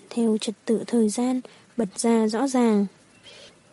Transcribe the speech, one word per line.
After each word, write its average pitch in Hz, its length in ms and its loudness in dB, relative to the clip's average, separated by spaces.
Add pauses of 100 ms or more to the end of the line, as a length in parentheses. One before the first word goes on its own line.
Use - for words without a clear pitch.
(100)
theo 226 300 0
trật 214 140 -6 (100)
tự 226 220 -2
thời 226 220 2
gian 254 320 -2 (360)
bật 226 200 -2
ra 226 320 2
rõ 247 200 -2
ràng. 226 380 2 (880)